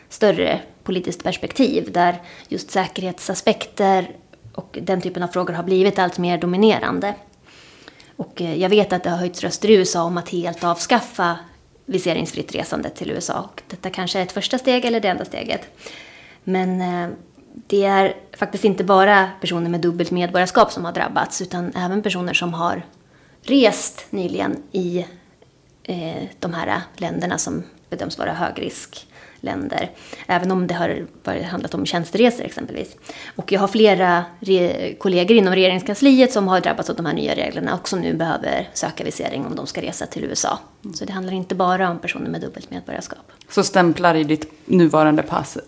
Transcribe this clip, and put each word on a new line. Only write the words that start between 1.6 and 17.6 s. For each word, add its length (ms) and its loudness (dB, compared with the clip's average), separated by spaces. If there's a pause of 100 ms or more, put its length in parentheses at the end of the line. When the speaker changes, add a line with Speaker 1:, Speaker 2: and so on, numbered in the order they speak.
Speaker 1:
där 300 2 (260)
just 240 -6
säkerhetsaspekter 1400 0 (420)
och 280 -12
den 200 -2
typen 220 -6
av 40 -2
frågor 260 -2
har 100 -4
blivit 360 4
allt 180 0
mer 200 0
dominerande. 800 2 (1040)
Och, 220 -10
eh, 160 -4
jag 120 2
vet 240 4
att 100 0
det 60 -2
har 80 0
höjts 260 -4
röster 260 0
i 40 10
U 80 10
S 140 2
A 80 2
om 140 -2
att 120 -6
helt 340 -6
avskaffa 720 0 (480)
viseringsfritt 720 -2
resande 340 -4
till 220 -8
U 60 -6
S 120 -6
A. 240 -6
Och 140 -20
detta 220 -10
kanske 300 -4
är 40 0
ett 80 -8
första 260 -4
steg 280 2
eller 140 0
det 80 0
enda 180 -2
steget. 360 -8 (800)
Men, 380 -2
eh, 280 -4 (580)